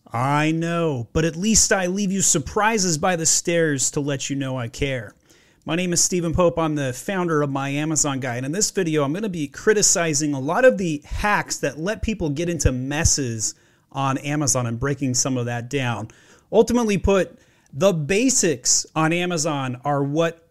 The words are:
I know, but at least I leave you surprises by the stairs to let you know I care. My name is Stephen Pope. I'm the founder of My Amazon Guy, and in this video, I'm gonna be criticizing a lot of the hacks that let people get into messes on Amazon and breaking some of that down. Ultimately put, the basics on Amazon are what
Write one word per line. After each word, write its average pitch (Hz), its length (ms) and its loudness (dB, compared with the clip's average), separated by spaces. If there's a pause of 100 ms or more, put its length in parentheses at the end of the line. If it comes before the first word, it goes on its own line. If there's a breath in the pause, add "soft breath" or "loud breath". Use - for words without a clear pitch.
(120)
I 143 380 2
know, 165 600 -2
but 160 120 2
at 160 120 -2
least 214 360 2
I 190 140 2
leave 190 240 -2
you 190 120 0
surprises 190 760 0
by 185 160 0
the 165 100 -2
stairs 160 680 0
to 156 80 -2
let 139 280 -2
you 143 60 -4
know 135 240 -4
I 120 80 -4
care. 123 480 -4 (500 soft breath)
My 151 120 -2
name 180 160 -2
is 165 100 2
Stephen 170 320 0
Pope. 170 240 4
I'm 160 160 0
the 139 180 -2
founder 170 500 -2
of 143 80 0
My 139 180 -2
Amazon 147 500 0
Guy, 123 180 -4
and 127 80 -6
in 135 60 -4
this 208 220 -2
video, 156 320 0
I'm 139 80 0
gonna 208 160 -4
be 170 180 -4
criticizing 165 880 2
a 135 60 -4
lot 175 240 2
of 254 120 8
the 165 280 -2
hacks - 540 -2
that 139 200 -4
let 196 240 -4
people 190 280 -2
get 156 180 -2
into 156 240 2
messes 127 840 -2 (380 soft breath)
on 135 260 -2
Amazon 143 480 -2
and 117 140 -6
breaking 135 340 -2
some 131 220 0
of 120 100 -2
that 120 240 -6
down. 120 380 -4 (420 loud breath)
Ultimately 226 480 2
put, 190 400 2 (340 soft breath)
the 175 200 4
basics 175 920 2 (120)
on 156 160 2
Amazon 151 720 -2
are 143 180 0
what 165 480 -2